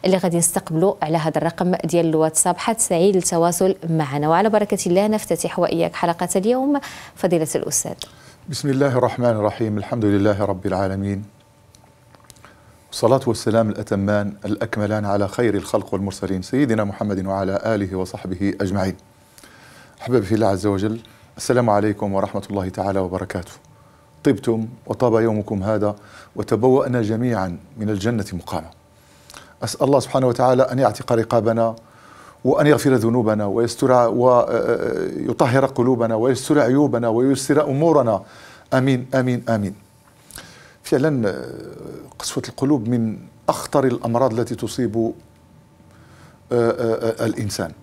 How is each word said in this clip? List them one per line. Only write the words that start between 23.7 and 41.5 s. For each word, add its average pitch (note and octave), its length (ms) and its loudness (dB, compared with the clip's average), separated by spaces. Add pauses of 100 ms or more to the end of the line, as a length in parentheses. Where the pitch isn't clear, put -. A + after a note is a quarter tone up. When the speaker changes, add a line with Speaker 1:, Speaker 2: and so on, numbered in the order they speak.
Speaker 2:
طبتم A2+ 420 0 (200)
وطاب A2+ 280 0
يومكم G#2+ 480 0
هذا G#2 340 0 (400)
وتبوأنا B2 680 2
جميعًا G#2+ 560 -2 (180)
من G#2+ 140 -4
الجنة G#2 420 -2
مقاماً. E2 380 -8 (920)
أسأل - 180 -4
الله C3+ 180 4
سبحانه C3 260 0
وتعالى B2 360 4
أن B2+ 160 0
يعتق A2+ 340 0
رقابنا A2+ 640 2 (680)
وأن D3 220 4
يغفر C#3 280 6
ذنوبنا A2 520 2
ويستر A#2 460 0 (160)
ويطهر A#2+ 1600 2
قلوبنا A#2 480 0
ويستر C3 460 2
عيوبنا A#2+ 480 2
ويسر C3 600 2
أمورنا. C3+ 520 2 (520)
آمين، C3 400 2
آمين، B2+ 340 0
آمين. G#2 260 0 (1080)
فعلًا، C3+ 460 0
آه، C2+ 160 -6 (720)